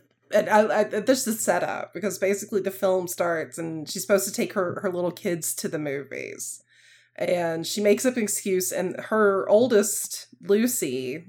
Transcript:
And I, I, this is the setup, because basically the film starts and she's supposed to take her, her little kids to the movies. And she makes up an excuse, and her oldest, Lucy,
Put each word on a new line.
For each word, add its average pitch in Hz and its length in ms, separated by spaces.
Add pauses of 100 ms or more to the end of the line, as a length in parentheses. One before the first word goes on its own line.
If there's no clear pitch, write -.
(340)
And 190 140
I, 214 320
I, 214 40
this 214 420
is 220 100
the - 60
setup, - 500
because 180 260
basically 196 440
the 190 80
film 185 360
starts 170 520
and 160 280
she's - 140
supposed 196 260
to 202 60
take 196 220
her, 180 260
her 196 100
little 175 200
kids 175 460
to 202 120
the 156 100
movies. - 840 (540)
And 170 500
she - 160
makes 208 240
up 247 100
an 233 60
excuse, 185 500
and - 260
her 202 520
oldest, 220 800 (120)
Lucy, 165 880